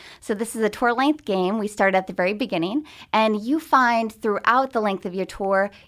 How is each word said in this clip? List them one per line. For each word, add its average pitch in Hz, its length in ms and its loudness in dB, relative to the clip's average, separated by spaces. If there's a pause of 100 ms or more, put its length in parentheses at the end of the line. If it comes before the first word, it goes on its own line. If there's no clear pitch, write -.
(200)
So - 120 -6
this 220 240 -4
is 220 60 -2
a 208 80 2
tour-length 262 560 0
game 190 320 0
we 208 100 -4
start 196 260 2
at 190 120 2
the 185 80 -12
very 185 180 0
beginning, 202 540 -2 (260)
and 214 300 2
you 277 180 0
find 240 500 2
throughout 233 640 0
the 233 80 0
length 196 240 -2
of 180 100 -8
your 185 120 -4
tour 196 440 0 (180)